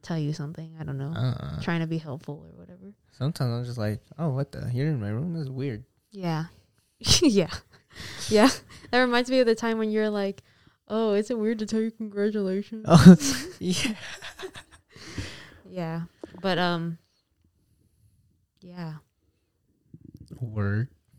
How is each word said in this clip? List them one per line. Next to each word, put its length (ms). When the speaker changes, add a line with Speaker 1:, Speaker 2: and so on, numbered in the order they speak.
Speaker 1:
tell 160
you 140
something. 460
I 40
don't 140
know. 180
Speaker 2:
Uh-uh. 460
Speaker 1:
Trying 200
to 60
be 100
helpful 480
or 140
whatever. 340
Speaker 2:
Sometimes 400
I'm 140
just 120
like, 240
"Oh, 100
what 220
the? 220
You're 160
in 120
my 80
room? 240
That's 160
weird." 340
Speaker 1:
Yeah. 340
<laughs> 220
Yeah. 300
Yeah. 200
That 100
reminds 280
me 100
of 60
the 100
time 220
when 140
you're 180
like, 320
"Oh, 260
is 160
it 80
weird 220
to 60
tell 160
you 100
congratulations?" 960
Speaker 2:
Oh, 280
<laughs> 200
yeah. 360
Speaker 1:
Yeah. 320
But, 180
um, 380
yeah. 340
Speaker 2:
Word. 500